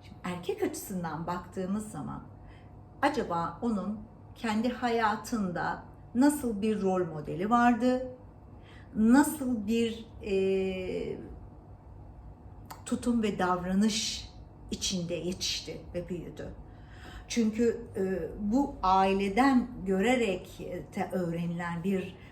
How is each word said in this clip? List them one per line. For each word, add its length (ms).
şimdi 220
erkek 380
açısından 640
baktığımız 640
zaman 320
acaba 600
onun 380
kendi 340
hayatında 1120
nasıl 480
bir 200
rol 240
modeli 440
vardı? 580
Nasıl 680
bir, 400
e, 960
tutum 360
ve 160
davranış 880
içinde 440
yetişti 680
ve 140
büyüdü? 400
Çünkü, 580
e, 60
bu 420
aileden 840
görerek, 720
e, 220
te-, 300
öğrenilen 720
bir 320